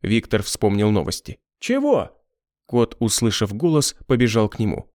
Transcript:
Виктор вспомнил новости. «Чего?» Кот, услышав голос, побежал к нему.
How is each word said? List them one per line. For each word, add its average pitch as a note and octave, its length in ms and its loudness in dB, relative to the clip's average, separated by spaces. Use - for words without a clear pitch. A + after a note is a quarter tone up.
Виктор G#2+ 400 0
вспомнил G#2 500 0
новости. - 480 -4
«Чего?» B3+ 580 0
Кот, A#2+ 340 0
услышав A2 540 0
голос, D3+ 420 0
побежал A#2 420 2
к - 100 -12
нему. G#2+ 380 -4